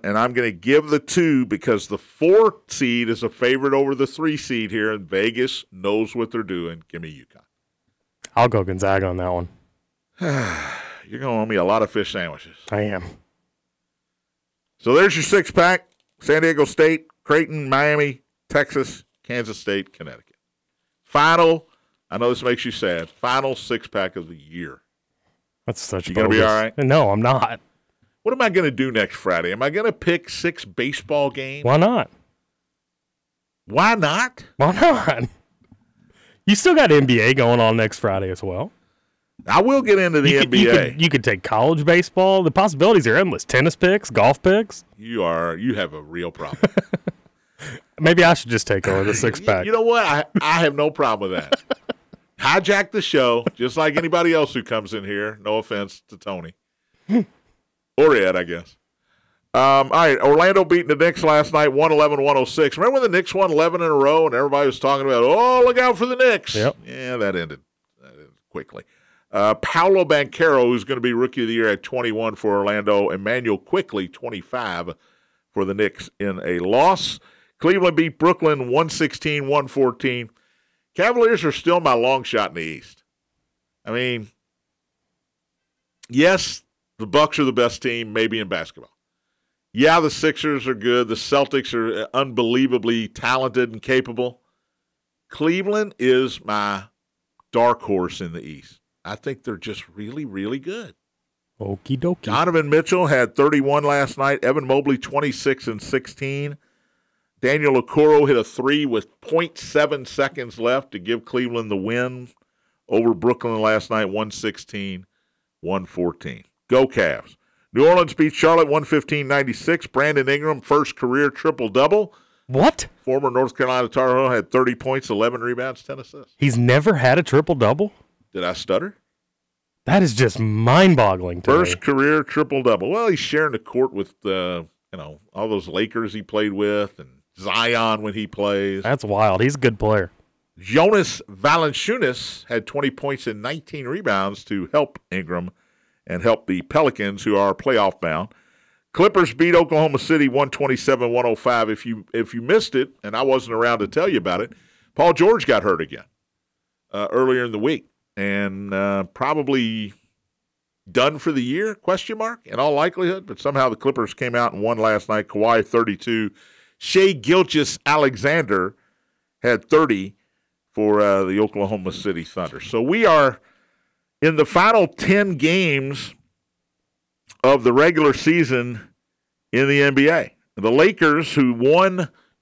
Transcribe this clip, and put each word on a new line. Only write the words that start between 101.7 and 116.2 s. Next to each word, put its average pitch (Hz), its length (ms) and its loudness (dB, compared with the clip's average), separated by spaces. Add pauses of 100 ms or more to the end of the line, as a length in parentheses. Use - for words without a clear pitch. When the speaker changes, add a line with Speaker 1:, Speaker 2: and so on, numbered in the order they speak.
Speaker 2:
dokie. 175 260 -4
Speaker 1:
Donovan 151 460 0
Mitchell 165 380 2
had 127 300 2
thirty-one 143 480 2
last 139 320 0
night. 139 260 0
Evan 135 240 0
Mobley, 135 300 2
twenty-six 135 680 -4
and 110 160 -6
sixteen. 139 760 -8 (840)
Daniel 135 400 2
Okoro 151 440 6
hit 135 120 4
a 110 60 0
three 143 420 -2
with 113 340 -4
point 165 380 -4
seven 147 480 -2
seconds 127 540 -6
left 127 320 -2
to 104 80 -12
give 113 260 -6
Cleveland 117 440 -4
the 104 60 -2
win 123 540 -6 (580)
over 113 260 2
Brooklyn 117 480 -2
last 107 280 0
night, 107 160 -2
one 104 260 -6
sixteen, 98 760 -10 (540)
one 92 260 -6
fourteen. 85 600 -6 (240)